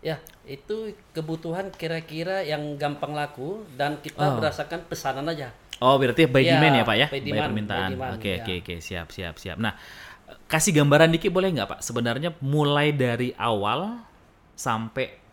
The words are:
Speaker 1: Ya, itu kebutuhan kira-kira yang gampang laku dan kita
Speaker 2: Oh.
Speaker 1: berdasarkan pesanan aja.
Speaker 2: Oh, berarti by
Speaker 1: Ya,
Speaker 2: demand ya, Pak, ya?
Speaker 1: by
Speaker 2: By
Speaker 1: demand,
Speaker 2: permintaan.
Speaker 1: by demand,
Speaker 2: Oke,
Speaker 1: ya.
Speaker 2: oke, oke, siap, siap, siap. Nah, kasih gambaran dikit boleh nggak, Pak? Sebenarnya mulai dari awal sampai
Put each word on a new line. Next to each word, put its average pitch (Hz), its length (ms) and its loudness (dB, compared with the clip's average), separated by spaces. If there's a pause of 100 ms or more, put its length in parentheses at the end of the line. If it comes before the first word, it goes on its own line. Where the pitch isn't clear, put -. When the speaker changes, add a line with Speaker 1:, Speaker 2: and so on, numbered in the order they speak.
Speaker 1:
Ya, 151 160 -6 (240)
itu 214 480 -8 (240)
kebutuhan 165 560 -6
kira-kira 165 720 -6
yang 147 320 -4
gampang 147 400 -4
laku 151 480 -6 (100)
dan 143 240 -2
kita 147 240 -12
Speaker 2:
Oh. 147 140 2
Speaker 1:
berdasarkan 151 500 -4
pesanan 135 400 -6
aja. 147 300 -6 (240)
Speaker 2:
Oh, 131 160 8
berarti 131 280 4
by 135 160 4
Speaker 1:
Ya, 135 160 6
Speaker 2:
demand 151 200 6
ya, 117 80 4
Pak, 107 120 2
ya? 131 120 4
Speaker 1:
by 143 80 -6
Speaker 2:
By 139 80 -4
Speaker 1:
demand, 107 240 -2
Speaker 2:
permintaan. 98 400 -2
Speaker 1:
by 95 80 -4
demand, 127 200 -6
Speaker 2:
Oke, 104 120 -6
Speaker 1:
ya. 92 160 0
Speaker 2:
oke, 98 160 -4
oke, 87 200 -10
siap, 85 280 -10
siap, 85 280 -10
siap. 85 200 -10
Nah, 104 160 -2 (720)
kasih 160 260 2
gambaran 147 380 8
dikit 170 180 2
boleh 185 220 0
nggak, 117 180 -2
Pak? - 140 -10
Sebenarnya 120 560 -2
mulai 147 560 2
dari 123 400 0
awal 117 640 -2 (560)
sampai 113 640 -4 (160)